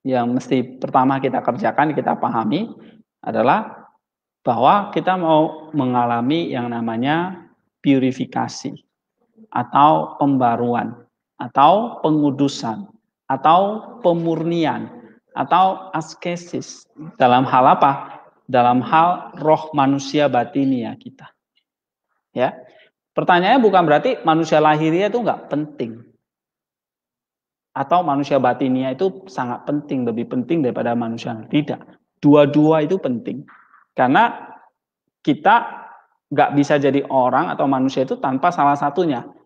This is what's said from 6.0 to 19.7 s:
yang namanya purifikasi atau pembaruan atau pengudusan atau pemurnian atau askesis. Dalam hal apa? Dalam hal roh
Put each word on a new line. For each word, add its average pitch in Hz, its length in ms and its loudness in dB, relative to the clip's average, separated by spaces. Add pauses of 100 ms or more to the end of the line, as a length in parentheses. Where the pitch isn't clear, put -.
yang 120 240 -6
namanya 131 720 -4 (400)
purifikasi 127 880 -2 (800)
atau 151 640 2
pembaruan 120 800 0 (400)
atau 160 640 2
pengudusan 139 880 -2 (400)
atau 196 560 2 (160)
pemurnian 165 960 -2 (400)
atau 185 560 0
askesis. - 960 -10 (320)
Dalam 127 240 4
hal 135 320 4
apa? - 480 -2 (240)
Dalam 123 320 2
hal 175 560 0
roh 156 400 0